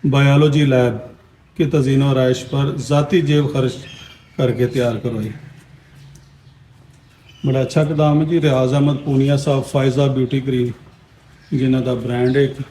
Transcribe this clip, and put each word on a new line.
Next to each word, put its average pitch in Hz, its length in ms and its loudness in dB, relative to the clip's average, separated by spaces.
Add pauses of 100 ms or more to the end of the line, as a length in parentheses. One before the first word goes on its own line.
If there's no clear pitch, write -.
ਬਾਇਓਲੋਜੀ 139 600 4
ਲੈਬ 123 320 2 (600)
ਕੀ 165 80 2
ਤਜ਼ੀਨ 135 380 0
ਔਰ 135 140 2
ਆਇਸ਼ 127 280 0
ਪਰ 139 320 -2
ਜ਼ਾਤੀ 147 440 0
ਜੇਬ 147 320 0
ਖਰਚ 127 200 0 (640)
ਕਰਕੇ 123 300 0
ਤਿਆਰ 120 300 -2
ਕਰਵਾਈ। 107 340 -6 (2250)
ਬੜਾ 135 160 0
ਅੱਛਾ 156 200 0
ਇਕਦਾਮ 151 400 2
ਹੈ 156 40 0
ਜੀ। 165 160 0
ਰਿਆਜ਼ 131 320 2
ਅਹਿਮਦ 143 240 2
ਪੂਨੀਆ 139 400 0
ਸਾਹਿਬ 139 260 0
ਫਾਇਜ਼ਾ 139 440 0
ਬਿਊਟੀ 131 340 0
ਕਰੀਮ 123 300 -2 (800)
ਜਿਨ੍ਹਾਂ 131 300 0
ਦਾ 127 140 -2
ਬ੍ਰਾਂਡ 123 420 0
ਹੈ 143 40 4
ਇੱਕ 135 300 -2